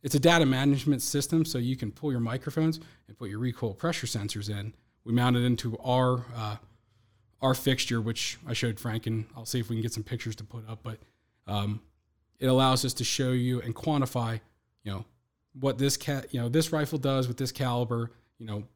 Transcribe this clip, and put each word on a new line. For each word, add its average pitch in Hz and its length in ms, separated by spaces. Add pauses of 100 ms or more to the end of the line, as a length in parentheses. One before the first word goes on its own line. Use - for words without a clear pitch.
it's 139 120
a 143 60
data 165 260
management 135 560
system, 156 420
so 156 140
you 123 180
can 110 160
pull 151 180
your 123 100
microphones 147 600 (280)
and 104 80
put 104 140
your 104 80
recoil 120 360
pressure 160 320
sensors 104 440
in. 104 240 (300)
We 117 80
mount 123 240
it 120 80
into 120 340
our, 127 460 (100)
uh, 107 220 (840)
our 131 140
fixture, 127 460
which - 460
I 120 60
showed 113 260
Frank, 113 280
and 110 200 (100)
I'll 117 100
see - 140
if 110 80
we 117 80
can 113 60
get 113 100
some 107 120
pictures 113 320
to 107 80
put 110 240
up. 110 140
But, 110 160 (480)
um, 104 340 (580)
it - 80
allows 131 380
us 123 100
to 123 100
show 127 280
you 123 300
and 117 120
quantify, 123 680 (440)
you 101 80
know, 101 120 (500)
what 131 240
this 139 180
ca-, 139 340
you 123 100
know, 120 80
this 156 240
rifle 151 260
does 131 300
with 120 80
this 131 160
caliber, 120 580 (280)
you 113 80
know, 104 180 (120)